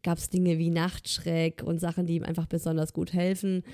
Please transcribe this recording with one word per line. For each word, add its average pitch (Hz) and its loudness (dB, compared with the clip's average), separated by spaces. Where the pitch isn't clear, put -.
gab's 170 0
Dinge 180 4
wie 165 2
Nachtschreck 165 0
und 165 0
Sachen, 175 0
die 165 0
ihm 165 -2
einfach 165 -2
besonders 160 -2
gut 170 -2
helfen. 185 0